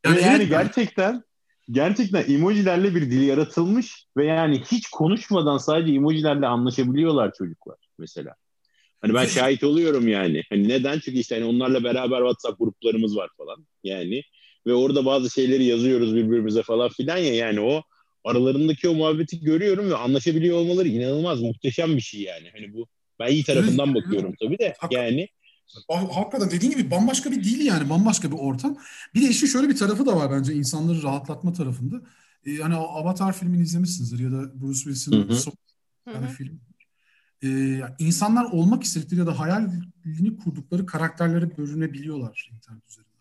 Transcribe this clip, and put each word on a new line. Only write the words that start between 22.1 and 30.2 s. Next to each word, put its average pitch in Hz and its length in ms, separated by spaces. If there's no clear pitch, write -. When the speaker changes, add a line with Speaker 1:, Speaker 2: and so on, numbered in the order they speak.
Speaker 2:
yani. 87 340
Hani 104 180
bu 113 140
ben 117 80
iyi 147 160
tarafından 143 500
Speaker 1:
Evet. 104 100
Speaker 2:
bakıyorum 95 360
tabii 135 200
de 208 200
Speaker 1:
Hakikaten. 123 320
Speaker 2:
yani. 160 160
Speaker 1:
Ha-, 180 240
hakikaten 202 360
dediğin 185 200
gibi 262 200
bambaşka 247 400
bir 220 120
dil 269 220
yani, 156 240
bambaşka 175 420
bir 156 60
ortam. 139 400
Bir 233 60
de 285 80
işin 277 180
şöyle 277 220
bir 269 60
tarafı 208 300
da 220 100
var 143 160